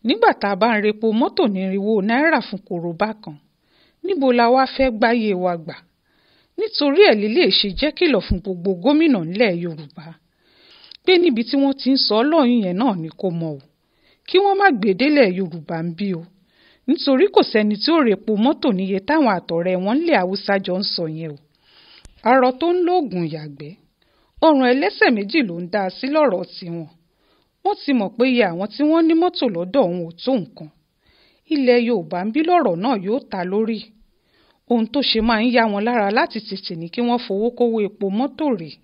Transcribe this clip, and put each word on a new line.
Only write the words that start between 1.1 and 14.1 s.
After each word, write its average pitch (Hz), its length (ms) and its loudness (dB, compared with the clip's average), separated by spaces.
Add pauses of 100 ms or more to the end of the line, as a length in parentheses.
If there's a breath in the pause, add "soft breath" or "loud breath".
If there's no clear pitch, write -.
mọ́tò 269 340 0
ní 196 140 0
irinwó 196 420 -2
náírà 269 380 2
fún - 200 -10
kòróbá 175 540 -4
kan, 165 220 -16 (680)
níbo 339 260 0
la 240 180 4
wá 262 160 4
fẹ́ 262 260 -2
gbáyé 226 440 0
wa 180 200 -2
gbà? 156 220 -12 (840)
Nítorí 349 440 0
ẹ̀ 320 120 8
lílé 214 360 0
ṣe 214 200 0
jẹ́ 294 240 -2
kìlọ̀ 277 260 2
fún 190 200 -4
gbogbo 185 340 -4
gómìnà 269 460 2
nílẹ̀ 185 380 0
Yorùbá 160 480 -12 (960 soft breath)
pé 370 140 2
níbi 311 300 2
tí 277 120 -4
wọ́n 277 180 2
ti 269 160 -4
ń 269 60 4
sọ 214 180 0
ọ́ 233 120 2
lọ́hùn 247 320 4
yẹn 180 180 -2
náà 220 200 0
ni 160 140 -8
kò - 200 -6
mọ̀ 165 220 -6
o, 139 80 -12 (680)